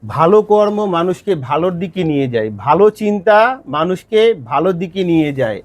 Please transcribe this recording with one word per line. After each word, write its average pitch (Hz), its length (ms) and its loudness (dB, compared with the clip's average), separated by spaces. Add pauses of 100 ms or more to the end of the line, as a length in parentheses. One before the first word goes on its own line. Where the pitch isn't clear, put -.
ভালো 151 380 2
কর্ম 208 440 2
মানুষকে 180 500 -2
ভালোর 156 440 -2
দিকে 170 240 -6
নিয়ে 143 240 0
যায়, 110 300 -2
ভালো 151 320 2
চিন্তা 208 480 0 (300)
মানুষকে 185 540 -2 (240)
ভালোর 151 360 -2
দিকে 185 220 -8
নিয়ে 165 300 2
যায়। 117 320 -4